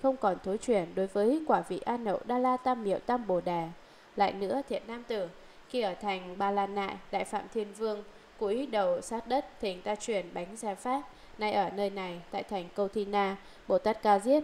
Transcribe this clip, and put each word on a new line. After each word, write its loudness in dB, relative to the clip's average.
không 4
còn 2
thối -2
chuyển 2
đối 2
với 4
quả 4
vị -4
An -2
Nậu 2
Đa 0
La 4
Tam 0
Miệu 0
Tam -2
Bồ 2
Đề. -2
Lại 4
nữa, 0
thiện -4
nam -10
tử, -2
khi -2
ở 0
thành -4
Ba 2
Lan 0
Nại, -2
Đại -2
Phạm -4
Thiên -4
Vương -4
cúi 0
đầu 2
sát -6
đất 0
thỉnh -4
ta -2
chuyển -4
bánh -8
xe -4
pháp. -2
Nay 0
ở 2
nơi 0
này, -8
tại -4
thành -6
Câu 0
Thi -2
Na, 2
Bồ 4
Tát 2
Ca 6
Diếp 6